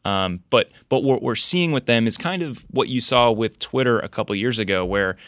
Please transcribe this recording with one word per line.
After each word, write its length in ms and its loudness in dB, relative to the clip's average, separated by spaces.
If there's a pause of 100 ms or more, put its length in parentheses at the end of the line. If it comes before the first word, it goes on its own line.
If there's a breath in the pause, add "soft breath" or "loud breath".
Um, 360 -2 (100)
but, 200 2 (180 soft breath)
but 140 2
what 200 0
we're 120 -2
seeing 380 0
with 140 -2
them 200 2
is 100 0
kind 260 -4
of 280 -8
what 180 0
you 120 -2
saw 300 4
with 280 -2
Twitter 420 0
a 80 -8
couple 280 -4
years 220 -2
ago, 260 0
where 320 0 (120)